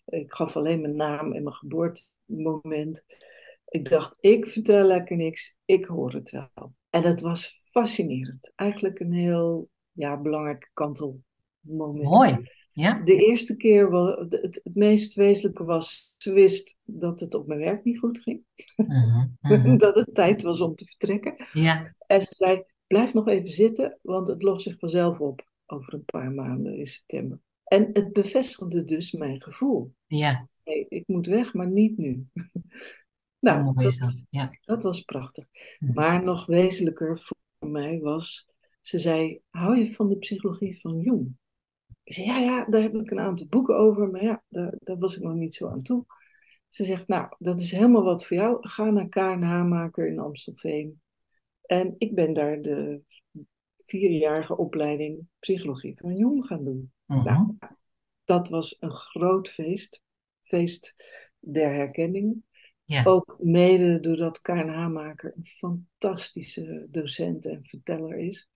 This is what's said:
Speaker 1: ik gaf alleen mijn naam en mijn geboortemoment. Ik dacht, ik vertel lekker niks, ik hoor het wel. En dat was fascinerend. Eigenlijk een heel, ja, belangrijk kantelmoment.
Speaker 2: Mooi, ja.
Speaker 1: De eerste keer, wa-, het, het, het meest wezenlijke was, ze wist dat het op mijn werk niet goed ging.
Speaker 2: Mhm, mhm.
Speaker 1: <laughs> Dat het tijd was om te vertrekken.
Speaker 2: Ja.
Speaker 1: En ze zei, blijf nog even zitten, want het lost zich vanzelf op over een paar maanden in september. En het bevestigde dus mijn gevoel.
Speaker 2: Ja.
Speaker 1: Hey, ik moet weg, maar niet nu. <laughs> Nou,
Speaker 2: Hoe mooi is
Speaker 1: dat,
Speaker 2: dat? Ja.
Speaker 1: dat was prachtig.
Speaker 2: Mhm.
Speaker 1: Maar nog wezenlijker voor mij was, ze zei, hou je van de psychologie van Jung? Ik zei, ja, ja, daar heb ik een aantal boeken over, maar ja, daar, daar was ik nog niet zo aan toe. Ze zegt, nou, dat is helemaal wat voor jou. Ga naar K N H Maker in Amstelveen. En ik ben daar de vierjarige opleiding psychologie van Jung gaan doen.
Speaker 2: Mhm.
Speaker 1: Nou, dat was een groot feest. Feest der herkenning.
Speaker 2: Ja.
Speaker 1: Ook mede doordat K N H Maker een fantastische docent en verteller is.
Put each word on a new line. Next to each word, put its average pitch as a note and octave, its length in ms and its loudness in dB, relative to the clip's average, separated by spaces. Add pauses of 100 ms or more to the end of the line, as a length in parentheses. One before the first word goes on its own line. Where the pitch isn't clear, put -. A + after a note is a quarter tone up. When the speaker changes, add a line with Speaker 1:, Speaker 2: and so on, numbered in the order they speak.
Speaker 1:
ik D3+ 280 -8
gaf D#3 220 -4
alleen D#3+ 260 0
mijn D3+ 140 -4
naam D3+ 380 -4
en D3+ 100 -8
mijn C#3+ 120 -8
geboortemoment. D#3+ 1500 -6 (640)
Ik C#3+ 220 -6
dacht, D3+ 300 0
ik A3 260 6
vertel G3+ 420 4
lekker F3+ 300 2
niks, E3 480 -6
ik F#3+ 200 2
hoor C#3 280 -6
het C#3 180 -12
wel. - 420 -14 (160)
En E3+ 120 2
dat E3+ 200 2
was - 500 -8
fascinerend. C3+ 840 -2
Eigenlijk G3 440 -4
een F3 140 -4
heel, E3+ 560 0 (220)
ja, C#3+ 300 -6
belangrijk D3+ 520 -6
kantelmoment. D3 1300 -8
Speaker 2:
Mooi, E3 340 6 (340)
ja. F3 320 0
Speaker 1:
De F#3 120 8 (100)
eerste A#3 300 4
keer, G3+ 340 6
wa-, F3+ 300 2
het, E3+ 120 -10 (100)
het, - 220 -8
het F3 120 -10
meest G#3 380 4
wezenlijke G3+ 500 4
was, E3 540 -4
ze G3 160 -4
wist - 500 6
dat F3 360 -6
het E3 140 -8
op - 140 -6
mijn D3+ 120 -4
werk F#3 240 -4
niet A#3+ 160 -2
goed A#3 200 -4
ging. - 240 -10 (320)
Speaker 2:
Mhm, B2+ 520 4 (140)
mhm. C3 360 8
Speaker 1:
<laughs> - 0 -
Dat G#3 180 6
het A3 200 2
tijd G3+ 260 4
was E3+ 200 -2
om E3 140 -2
te - 100 -18
vertrekken. - 680 -6
Speaker 2:
Ja. D#3+ 420 2 (120)
Speaker 1:
En G3 140 6
ze - 140 -6
zei, F#3 280 2 (240)
blijf A3 260 4
nog G#3+ 140 2
even F#3 220 2
zitten, G#3 520 2
want F#3 260 -4
het F3 160 -4
lost F#3+ 180 2
zich - 180 -10
vanzelf E3+ 400 0
op C#3+ 300 -6 (160)
over C#3 280 -14
een D3 120 -12
paar C3 260 -6
maanden C3 460 -6
in C#3+ 80 -8
september. - 540 -10 (240)
En G#3 300 4
het G3+ 200 0
bevestigde G3 720 -2
dus D#3+ 280 -4
mijn C#3+ 300 -8
gevoel. G#3 520 -4 (140)
Speaker 2:
Ja. D3 400 0 (160)
Speaker 1:
Hey, D#3 260 -4
ik F3 180 -10
moet F3 200 -2
weg, A3+ 260 0
maar F3+ 160 -4
niet G#3+ 280 2
nu. C3 360 -4
<laughs> F3 260 -12 (800)
Nou, D#3 240 4
Speaker 2:
Hoe C3+ 100 0
mooi B2+ 140 2
is B2+ 120 0
Speaker 1:
dat, B2+ 100 -2
Speaker 2:
dat? - 200 -8
Ja. C#3 320 -6
Speaker 1:
dat A3 220 -4
was F3 180 -4
prachtig. - 440 -14 (340)
Speaker 2:
Mhm. C3 140 -2
Speaker 1:
Maar E3+ 300 2
nog F3+ 220 -4
wezenlijker E3 720 0
voor - 500 -14
mij D3+ 300 -6
was, D#3 480 -6 (340)
ze - 160 -6
zei, D#3+ 520 -2
hou F#3 280 2
je A3 160 2
van G#3 160 0
de G3 80 0
psychologie F#3+ 640 -6
van E3 200 -6
Jung? E3+ 380 -2 (640)
Ik - 100 -14
zei, F#3+ 140 -6
ja, B3 100 0
ja, B3 280 0
daar A3 160 4
heb G#3+ 140 0
ik G#3+ 160 -6
een F#3+ 80 -4
aantal F#3 280 -4
boeken B3+ 300 2
over, G#3 320 6
maar F#3 140 -6
ja, A3+ 260 -2
daar, F3 300 -6
daar F#3 180 -8
was F3+ 180 -2
ik F3+ 80 -12
nog E3 100 -6
niet E3 220 -6
zo - 120 -8
aan - 140 -10
toe. B3 240 -2 (640)
Ze - 140 -6
zegt, F#3 240 -6
nou, - 300 -4
dat F3 220 -4
is F3 120 -4
helemaal G#3+ 320 6
wat F3 220 0
voor F3 120 -2
jou. A3+ 200 2 (100)
Ga G#3+ 220 -2
naar G3 200 0
K - 60 -8
N F#3+ 260 0
H F3 220 0
Maker E3+ 440 -2
in D#3+ 120 -6
Amstelveen. D3+ 840 -8 (640)
En F3+ 320 -2
ik A3 180 -4
ben E3 180 2
daar D3+ 280 -2
de D3 400 -6 (760)
vierjarige D#3+ 800 0
opleiding D3+ 720 -4 (120)
psychologie F3 580 -6
van F3 180 -6
Jung B3+ 300 0
gaan D#3 180 -8
doen. C3 280 -8 (140)
Speaker 2:
Mhm. C3 180 0
Speaker 1:
Nou, F#3+ 340 2 (680)
dat F3+ 240 2
was E3 300 -6
een C3+ 120 -10
groot F#3 580 -2
feest. - 540 -8 (400)
Feest - 520 -4 (440)
der D3 340 -2
herkenning. F#3 720 -4 (400)
Speaker 2:
Ja. C#3 200 0
Speaker 1:
Ook F#3 380 2
mede F3 580 4
doordat E3 420 -2
K - 60 -18
N E3+ 200 -2
H D#3+ 200 -6
Maker D#3 480 -10
een E3 100 -16
fantastische E3+ 1400 -8
docent E3 560 -6
en D#3 200 -12
verteller D#3+ 520 -10
is. F3 380 -10